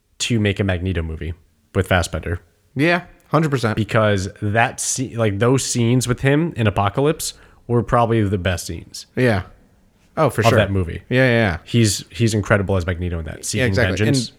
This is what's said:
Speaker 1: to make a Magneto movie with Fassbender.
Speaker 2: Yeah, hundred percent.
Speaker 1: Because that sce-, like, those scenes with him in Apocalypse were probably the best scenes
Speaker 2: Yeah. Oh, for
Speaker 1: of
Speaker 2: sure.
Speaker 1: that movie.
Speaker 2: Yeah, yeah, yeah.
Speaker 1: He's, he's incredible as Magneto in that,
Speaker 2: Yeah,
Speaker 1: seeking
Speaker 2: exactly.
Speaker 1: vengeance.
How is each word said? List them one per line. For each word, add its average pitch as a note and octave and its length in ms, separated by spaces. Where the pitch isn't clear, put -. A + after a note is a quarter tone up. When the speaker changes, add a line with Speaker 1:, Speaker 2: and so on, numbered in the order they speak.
Speaker 1:
to A#2 200
make G#2 200
a G#2 40
Magneto F#2 400
movie D#2+ 300
with G2 120
Fassbender. E2+ 520
Speaker 2:
Yeah, E3+ 300
hundred D#3 240
percent. A#2 240
Speaker 1:
Because G#2 520
that A2+ 380
sce-, - 360
like, A2 220
those B2 260
scenes A#2+ 440
with A#2+ 140
him D3 340
in A#2 100
Apocalypse G#2+ 720
were A#2+ 160
probably A#2 400
the G2 160
best F2+ 260
scenes - 400
Speaker 2:
Yeah. A2+ 280
Oh, D3 120
for - 120
Speaker 1:
of A2 60
Speaker 2:
sure. A#2+ 100
Speaker 1:
that G2 140
movie. F2 380
Speaker 2:
Yeah, B2+ 160
yeah, B2 60
yeah. A2 340
Speaker 1:
He's, A2+ 440
he's A2+ 240
incredible G2 440
as E2+ 80
Magneto F2 340
in D#2 60
that, - 140
Speaker 2:
Yeah, - 40
Speaker 1:
seeking C3 240
Speaker 2:
exactly. F#2+ 300
Speaker 1:
vengeance. A#2+ 420